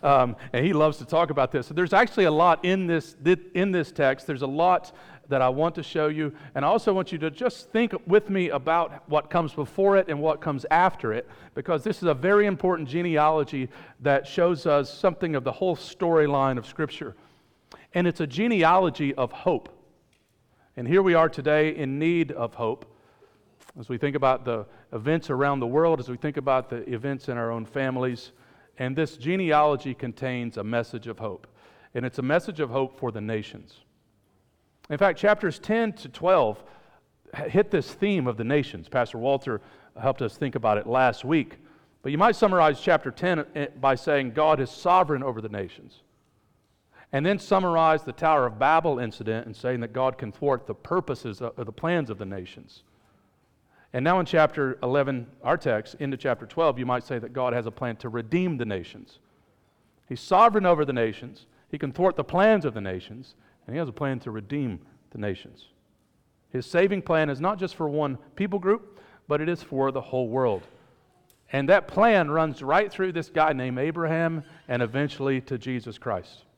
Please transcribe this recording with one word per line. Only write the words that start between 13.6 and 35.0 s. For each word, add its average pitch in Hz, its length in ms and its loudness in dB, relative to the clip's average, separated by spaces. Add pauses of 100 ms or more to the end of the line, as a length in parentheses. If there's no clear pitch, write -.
that 139 260 2
shows 170 380 0
us 143 280 2
something 170 420 0
of 123 100 -2
the 131 80 -2
whole 185 240 -2
storyline 143 800 2
of 113 80 -8
Scripture. 143 500 -8 (800)
And 175 120 2
it's 170 140 0
a 160 80 -2
genealogy 170 840 2
of 127 180 -2
hope. - 380 -2 (1040)
And 123 100 -8
here 180 160 4
we 185 120 4
are 165 160 6
today 151 440 2
in 139 240 -4
need 160 360 0
of 117 220 -6
hope. 120 380 -6 (840)
As 117 80 -14
we 123 100 -6
think 143 200 -4
about 131 260 2
the 113 220 -4 (260)
events 143 380 -2
around 139 320 0
the 117 60 -2
world, 156 340 2
as 120 80 -12
we 123 80 -8
think 147 180 -6
about 131 340 0
the 120 140 -8 (100)
events 131 360 -6
in 123 80 -4
our 117 140 -4
own 113 140 -6
families, 127 680 -4 (460)
and 131 160 -4
this 156 220 -4
genealogy 151 760 2
contains 120 640 -8
a 104 60 -8
message 113 420 -4
of 113 140 -12
hope. 104 260 -10 (480)
And 120 100 -6
it's 123 140 -6
a 131 60 -4
message 156 360 0
of 135 120 -2
hope 135 260 -2
for 123 140 -4
the 107 100 -8
nations. 107 600 -8 (1080)
In 147 80 -4
fact, 185 220 2